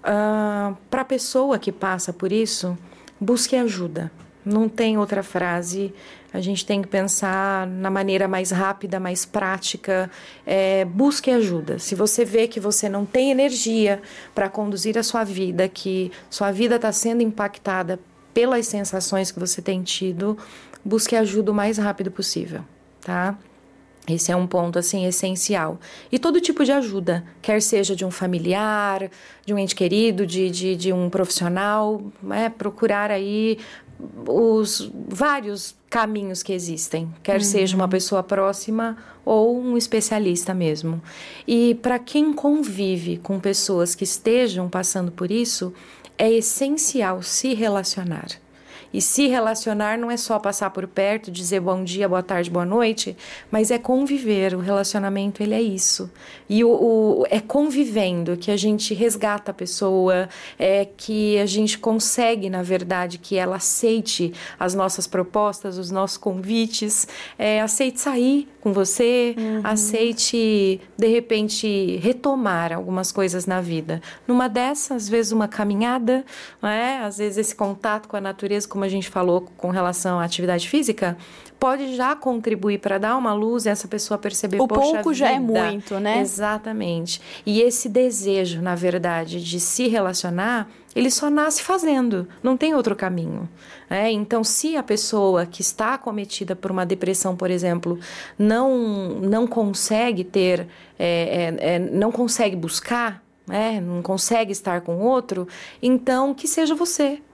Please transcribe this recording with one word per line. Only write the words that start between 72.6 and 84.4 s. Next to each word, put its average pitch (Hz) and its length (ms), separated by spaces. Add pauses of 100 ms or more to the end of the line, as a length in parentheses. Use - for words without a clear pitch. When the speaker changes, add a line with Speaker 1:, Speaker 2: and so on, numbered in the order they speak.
Speaker 1:
algumas 185 400
coisas 185 340
na 185 140
vida. 165 420 (260)
Numa 247 200
dessas, 254 440 (120)
às 202 60
vezes 220 220
uma 214 160
caminhada, 226 760 (380)
não 208 80
é? 247 300
Às 202 180
vezes 202 220
esse 214 160
contato 214 520
com - 80
a 202 60
natureza, 202 460
como 196 160
a 196 60
gente 190 200
falou 180 320 (160)
com 180 120
relação 180 500
à 170 60
atividade 175 440
física, 214 480 (420)
pode 269 360
já 254 200
contribuir 220 640
pra 196 180
dar 214 180
uma 233 180
luz 220 320
e 214 40
essa 202 180
pessoa 208 300
perceber, 202 440